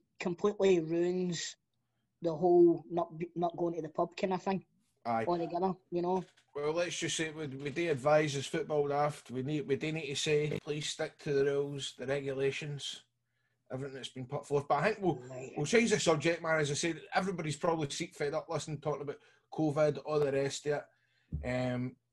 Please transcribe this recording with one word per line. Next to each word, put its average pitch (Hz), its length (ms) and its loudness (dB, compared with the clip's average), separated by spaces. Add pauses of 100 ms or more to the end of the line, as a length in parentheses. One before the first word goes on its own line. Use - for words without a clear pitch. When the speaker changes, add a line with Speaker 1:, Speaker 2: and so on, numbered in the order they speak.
(180)
Speaker 1:
completely 190 640 4
ruins 175 760 -2 (680)
the 165 120 0
whole 175 560 6
not 170 280 -4
be, 170 160 -4
not 170 240 -2
going 170 160 0
to 160 80 -4
the 156 80 -8
pub 170 260 -2
kinda 185 220 0
thing 190 260 -2 (400)
Speaker 2:
Aye. 117 240 0
Speaker 1:
altogether, 175 460 0 (160)
you 175 100 -2
know? 180 240 0 (300)
Speaker 2:
Well, 147 180 0
let's 170 260 -2
just 160 200 -2
say 160 120 -2
we, 151 180 -8
we 135 200 -8
do 165 220 -2
advise 151 440 4
as 139 120 -4
football 147 420 0
daft. 147 420 -2
We 127 120 -4
need, 139 260 -4
we 135 80 2
do 156 160 -4
need 156 140 -6
to 139 100 -6
say, 151 480 0
please 147 240 -4
stick - 300 -6
to 147 160 -2
the 139 100 4
rules, 143 540 -2
the 123 80 -8
regulations, 139 960 -4 (680)
everything 135 260 -8
that's 120 120 -10
been 131 160 -12
put 143 220 -8
forth. 143 200 0
But 147 100 4
I 147 80 2
think 208 180 0
we'll, 175 160 0 (120)
Speaker 1:
Right. - 260 -12
Speaker 2:
we'll 147 100 -2
change 226 240 6
the 196 100 4
subject, 165 420 2
man. 160 180 2
As 143 100 0
I 147 40 -4
said, 165 280 -2 (120)
everybody's 180 420 -2
probably 160 340 0
seat - 260 -6
fed 147 160 -2
up 156 160 -4
listening, 151 300 -4
talking 147 240 -4
about 143 160 -8 (340)
covid, 151 540 2
all 151 120 0
the 139 140 2
rest 139 340 -2
of 147 160 0 (600)
it. - 40 -8
Um, 127 480 -2 (180)